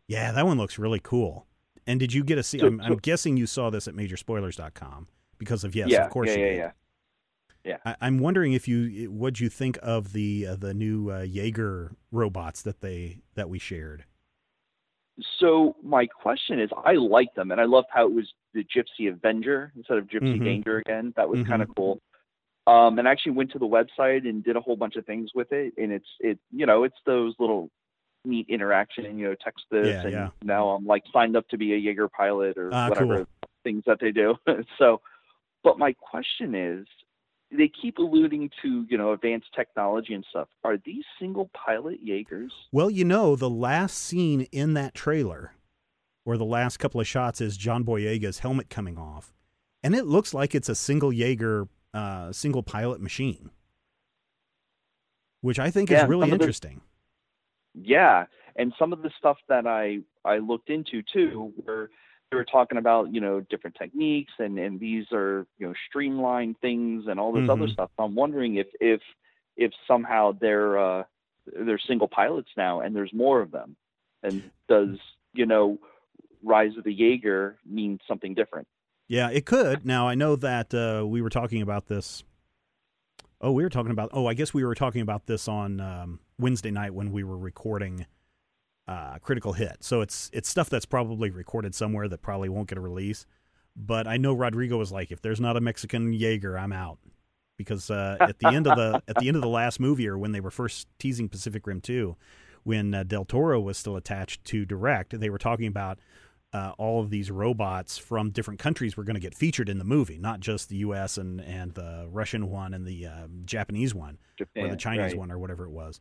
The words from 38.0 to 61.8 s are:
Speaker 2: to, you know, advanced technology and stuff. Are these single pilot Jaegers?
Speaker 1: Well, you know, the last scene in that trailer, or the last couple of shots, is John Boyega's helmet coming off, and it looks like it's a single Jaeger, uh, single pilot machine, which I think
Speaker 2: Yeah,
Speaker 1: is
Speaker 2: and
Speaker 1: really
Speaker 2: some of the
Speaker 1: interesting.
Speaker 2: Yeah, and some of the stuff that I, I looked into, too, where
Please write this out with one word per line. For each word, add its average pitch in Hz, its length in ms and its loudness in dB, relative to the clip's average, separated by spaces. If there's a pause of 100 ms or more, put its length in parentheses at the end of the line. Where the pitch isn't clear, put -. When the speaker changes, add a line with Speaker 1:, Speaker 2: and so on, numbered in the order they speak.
Speaker 2:
to, 123 280 -2
you 120 80 2
know, 104 160 2
advanced 117 420 -2
technology 110 580 -2
and 95 160 -8
stuff. 78 200 -6 (160)
Are 110 100 2
these 190 300 -8 (120)
single 190 360 -6
pilot 117 500 -4
Jaegers? 107 480 -6 (220)
Speaker 1:
Well, 160 160 4
you 185 160 2
know, 175 320 4
the 127 120 0
last 131 480 0
scene 165 440 0 (100)
in 147 220 0
that 139 200 -2
trailer, 117 600 -2 (720)
or 117 120 0
the 113 60 0
last 120 360 0
couple 131 200 -2
of 110 80 0
shots, 123 320 -2
is 107 160 -4
John 113 300 -2
Boyega's 107 540 -2
helmet 131 300 -2
coming 90 280 -8
off, 78 340 -14 (500)
and 170 140 2
it 254 100 0
looks 175 280 2
like 143 200 0
it's 135 140 0
a 113 80 0
single 143 380 0
Jaeger, 113 560 0 (240)
uh, 95 400 -8
single 131 300 -2
pilot 110 360 -4
machine, - 500 -6 (1900)
which 123 180 0
I 143 120 0
think 196 180 2
Speaker 2:
Yeah, 180 80 8
Speaker 1:
is 156 60 10
Speaker 2:
and 135 60 4
Speaker 1:
really 170 140 4
Speaker 2:
some 151 100 6
of 160 60 4
the 160 60 6
Speaker 1:
interesting. 78 360 -4 (920)
Speaker 2:
Yeah, 104 520 8 (300)
and 123 240 0
some 160 120 2
of 165 120 -6
the 160 140 -4
stuff 143 200 4 (120)
that 120 180 4
I, 107 320 0 (260)
I 104 140 2
looked 113 300 -4
into, 151 340 -4 (100)
too, 113 400 0 (100)
where 110 260 -6 (420)